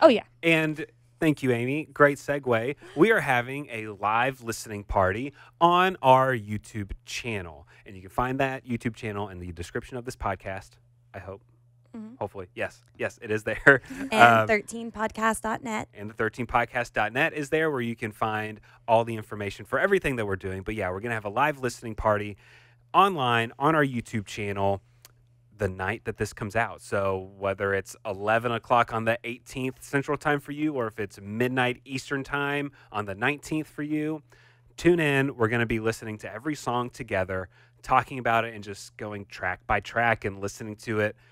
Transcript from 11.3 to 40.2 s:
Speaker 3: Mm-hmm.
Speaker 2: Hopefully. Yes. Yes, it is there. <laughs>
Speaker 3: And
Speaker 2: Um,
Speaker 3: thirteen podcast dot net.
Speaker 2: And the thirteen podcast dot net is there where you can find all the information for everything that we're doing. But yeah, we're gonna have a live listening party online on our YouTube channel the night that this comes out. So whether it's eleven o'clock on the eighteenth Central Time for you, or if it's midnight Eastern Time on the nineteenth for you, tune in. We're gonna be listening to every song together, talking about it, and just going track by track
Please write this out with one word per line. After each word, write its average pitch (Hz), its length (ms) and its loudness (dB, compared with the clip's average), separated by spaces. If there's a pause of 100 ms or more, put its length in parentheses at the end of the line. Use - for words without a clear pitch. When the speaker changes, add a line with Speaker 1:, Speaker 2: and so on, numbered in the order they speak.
Speaker 3:
Mm-hmm. 226 220 -16
Speaker 2:
Hopefully. 95 380 -10
Yes. - 280 -8 (160)
Yes, 110 240 -6
it 104 80 -8
is 107 140 -2
there. 127 420 6
<laughs> 269 240 -8
Speaker 3:
And - 40 0
Speaker 2:
Um, 117 340 10
Speaker 3:
thirteen 226 420 -2
podcast 220 520 -2
dot 220 200 -6
net. 226 320 -8
Speaker 2:
And 104 160 -12
the 113 40 -16
thirteen 113 320 -2
podcast 120 460 -2
dot 107 200 0
net 147 220 0
is 143 160 -6
there 160 200 0
where 131 100 -2
you 117 140 -4
can 110 160 -8
find 107 500 -4 (280)
all 113 160 6
the 117 100 -6
information 104 500 -8
for 135 140 -2
everything 175 380 2
that 107 100 -2
we're 95 80 -2
doing. 95 280 -8
But 107 120 -6
yeah, 95 160 -4
we're 92 80 -6
gonna 117 160 -6
have 104 100 -6
a 104 60 -6
live 139 300 0
listening 120 340 -6
party 104 420 0 (560)
online 131 680 4
on 156 160 4
our 147 80 6
YouTube 120 420 -4
channel 98 560 -2 (720)
the 98 120 0
night 92 360 -4
that 110 120 -6
this 107 160 -4
comes 110 240 -8
out. 104 240 -2
So 98 580 -2
whether 98 360 0
it's 98 200 -4 (100)
eleven 110 460 0
o'clock 117 420 2
on 113 120 -2
the 113 180 2
eighteenth 127 600 -8
Central 143 320 -2
Time 147 240 0
for - 100 -14
you, 151 240 -2
or 117 140 -2
if 110 100 -10
it's 104 220 -8
midnight 123 640 0
Eastern 135 400 -6
Time 143 480 -4 (180)
on 104 140 -4
the 98 100 -8
nineteenth 143 540 -4
for 151 160 -10
you, 151 360 -4 (560)
tune 170 220 6
in. 139 380 2
We're 117 100 4
gonna 117 180 2
be 113 140 0
listening 110 400 -4
to 95 140 -12
every 131 240 -6
song 120 340 -2
together, 95 580 -4 (340)
talking 131 360 2
about 113 260 2
it, 113 80 -8
and 104 120 -12
just - 320 -14
going 104 300 -10
track - 420 -8
by 107 100 2
track 113 460 0